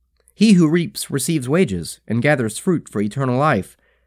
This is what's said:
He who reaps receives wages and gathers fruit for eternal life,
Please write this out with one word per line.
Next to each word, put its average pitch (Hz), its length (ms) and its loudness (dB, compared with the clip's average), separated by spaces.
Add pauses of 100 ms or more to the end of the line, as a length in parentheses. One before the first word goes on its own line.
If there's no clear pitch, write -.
(360)
He 214 180 6
who 175 140 6
reaps 170 420 -2
receives 143 380 -4
wages 127 600 -2
and 117 140 -2
gathers 131 360 0
fruit - 320 -4
for 104 120 -4
eternal 123 360 -2
life, 135 400 -2 (300)